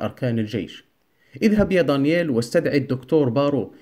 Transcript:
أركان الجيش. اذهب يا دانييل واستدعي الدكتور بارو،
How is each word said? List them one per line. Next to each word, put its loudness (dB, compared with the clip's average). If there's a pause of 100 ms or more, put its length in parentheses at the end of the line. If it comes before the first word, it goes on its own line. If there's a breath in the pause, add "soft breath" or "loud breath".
أركان -4
الجيش. -6 (580 loud breath)
اذهب 2
يا 4
دانييل 0
واستدعي 0
الدكتور 0
بارو، 0